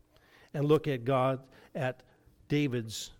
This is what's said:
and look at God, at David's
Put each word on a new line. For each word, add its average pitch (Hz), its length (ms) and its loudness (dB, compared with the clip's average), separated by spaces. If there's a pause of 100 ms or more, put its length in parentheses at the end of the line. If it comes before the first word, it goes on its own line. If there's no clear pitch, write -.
(540)
and 143 140 -2
look 151 200 4
at 131 180 -4
God, 131 360 2 (320)
at 131 300 -4 (440)
David's 123 720 -2